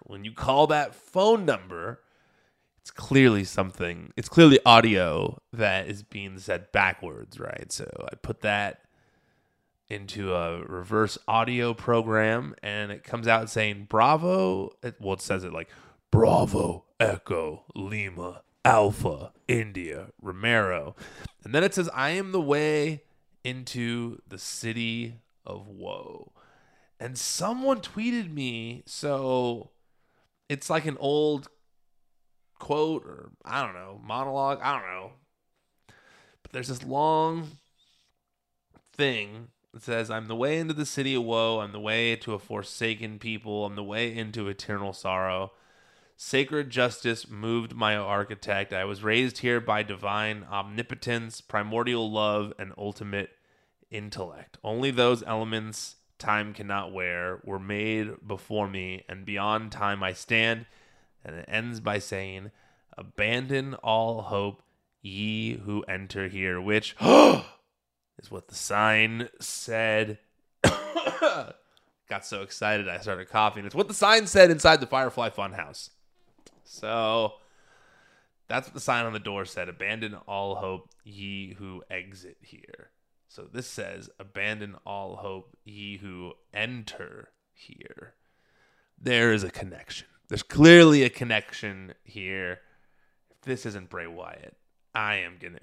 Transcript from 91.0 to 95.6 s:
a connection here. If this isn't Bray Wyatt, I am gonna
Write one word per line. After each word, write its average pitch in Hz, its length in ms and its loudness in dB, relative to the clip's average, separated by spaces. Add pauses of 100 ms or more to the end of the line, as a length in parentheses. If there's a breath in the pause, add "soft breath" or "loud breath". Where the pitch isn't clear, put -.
a 123 60 4
connection 104 840 -6 (100)
here. 95 580 -8 (680)
If - 120 -20
this 127 240 -8
isn't 101 240 -12
Bray 85 180 -10
Wyatt, 85 500 -16 (380)
I 104 200 0
am 90 240 -6
gonna 87 240 -16